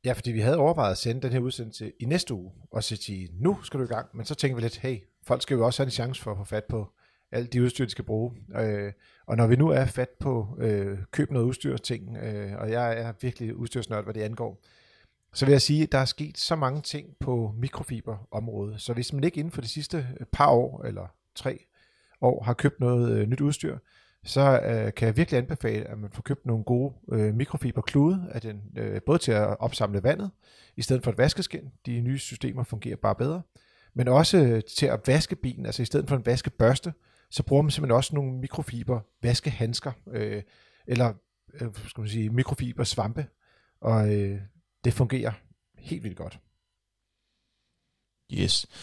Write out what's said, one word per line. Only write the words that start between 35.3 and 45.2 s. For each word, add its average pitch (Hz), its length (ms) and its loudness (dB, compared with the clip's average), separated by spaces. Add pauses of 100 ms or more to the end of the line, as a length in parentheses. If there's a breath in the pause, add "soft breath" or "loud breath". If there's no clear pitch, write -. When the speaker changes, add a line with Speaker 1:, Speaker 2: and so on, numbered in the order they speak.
Speaker 1:
bilen, 123 300 -6
altså 110 160 -4
i 117 40 0
stedet 139 240 0
for 143 60 4
en 117 100 -2
vaskebørste, 123 680 2 (380)
så - 120 -2
bruger 139 180 6
man 151 100 4
simpelthen 139 240 2
også 135 200 2
nogle 131 240 -2
mikrofiber 123 600 -4 (220)
vaskehandsker, 120 680 0 (200)
øh, 104 320 -4 (440 soft breath)
eller, 123 260 2 (480)
øh, 120 60 -4 (200)
skal - 140 -12
man 107 80 -4
sige, 110 200 -2
mikrofiber 127 540 0
svampe. 117 420 -2 (560)
Og, 107 320 4
øh, 101 280 0 (420)
det 120 100 4
fungerer 117 380 0 (460)